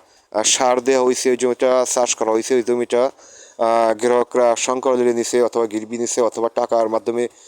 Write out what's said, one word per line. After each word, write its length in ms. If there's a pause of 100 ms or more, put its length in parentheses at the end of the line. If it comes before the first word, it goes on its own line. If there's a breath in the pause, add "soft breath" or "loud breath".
(320 soft breath)
আহ, 120
সার 380
দেওয়া 240
হয়েছে, 240
ওই 80
জমিটা 560
চাষ 220
করা 160
হয়েছে, 240
ওই 80
জমিটা, 480 (460 loud breath)
আহ, 360
গ্রাহকরা 640
সংকলনে 580
নিছে 280
অথবা 240
গিরবি 320
নিছে 240
অথবা 340
টাকার 340
মাধ্যমে, 380 (200 loud breath)